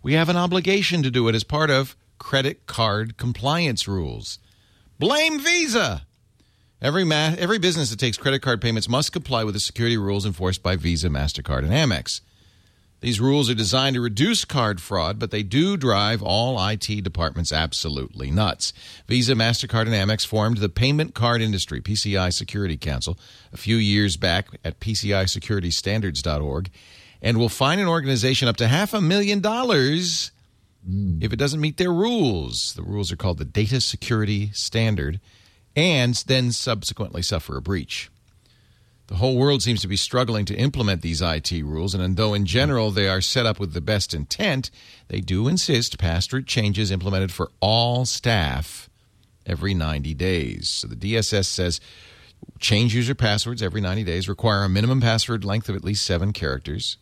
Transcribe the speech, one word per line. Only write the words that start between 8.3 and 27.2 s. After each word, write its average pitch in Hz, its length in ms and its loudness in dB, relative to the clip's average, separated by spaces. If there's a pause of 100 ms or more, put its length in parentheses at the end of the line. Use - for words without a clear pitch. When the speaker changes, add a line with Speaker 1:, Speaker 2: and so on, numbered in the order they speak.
Speaker 1:
card 117 180 0
payments 113 280 -2
must 127 240 0
comply 127 320 -2
with 104 100 -4
the 104 60 -4
security 117 360 0
rules 101 300 0
enforced 92 380 -2
by 90 100 2
Visa, 85 340 0
MasterCard, 69 520 -2
and 73 100 0
Amex. 117 500 0 (840)
These 113 180 -2
rules 135 300 4
are 123 40 0
designed 131 400 0
to 127 60 0
reduce 120 460 0
card 107 340 0
fraud, 95 380 -2
but 113 120 -4
they 107 120 -4
do 160 340 2
drive 107 460 2
all 117 360 0
I 104 180 0
T 104 260 -4
departments 80 500 -2
absolutely 71 760 -4
nuts. 92 420 0 (340)
Visa, 123 280 2
MasterCard, 113 480 2
and 110 80 0
Amex 107 360 2
formed 107 320 0
the 101 120 0
Payment 143 440 0
Card 117 280 2
Industry, 95 400 -2
P 104 120 -4
C 101 220 -2
I 90 140 2
Security 90 480 -4
Council, 73 400 -4 (340)
a - 60 -16
few 113 180 0
years 101 400 2
back 92 320 0 (160)
at - 160 -6
P 110 140 -4
C 101 180 -2
I 95 140 2
security 98 440 -2
standards 98 520 -2
dot 76 180 0
org, 76 300 -4 (500)